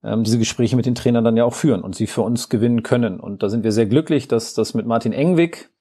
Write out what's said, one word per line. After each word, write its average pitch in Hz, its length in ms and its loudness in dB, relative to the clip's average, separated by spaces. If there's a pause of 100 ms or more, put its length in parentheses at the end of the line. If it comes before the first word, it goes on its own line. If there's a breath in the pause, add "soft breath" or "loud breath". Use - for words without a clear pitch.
ähm, 110 220 -2
diese 113 140 2
Gespräche 113 380 0
mit 117 100 2
den 120 80 0
Trainern 117 300 0
dann 113 120 4
ja 117 80 6
auch 120 100 0
führen 113 280 0
und 92 120 -8
sie 110 120 -4
für - 160 -4
uns 117 260 -2
gewinnen 117 340 2
können. 113 380 0
Und 101 220 -8
da 104 60 0
sind 110 140 -2
wir 110 80 2
sehr 110 160 2
glücklich, 143 400 0
dass - 280 -4
das 110 200 -2
mit 113 120 -4
Martin 113 260 0
Engwig 165 580 0 (100)